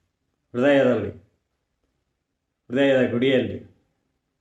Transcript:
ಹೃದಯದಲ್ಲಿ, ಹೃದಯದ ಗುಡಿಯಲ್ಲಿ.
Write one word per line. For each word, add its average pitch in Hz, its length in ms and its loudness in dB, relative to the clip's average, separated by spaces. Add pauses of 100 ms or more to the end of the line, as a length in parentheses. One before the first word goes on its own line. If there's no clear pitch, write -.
(520)
ಹೃದಯದಲ್ಲಿ, 123 800 0 (1400)
ಹೃದಯದ 131 420 0
ಗುಡಿಯಲ್ಲಿ. 120 680 -2 (640)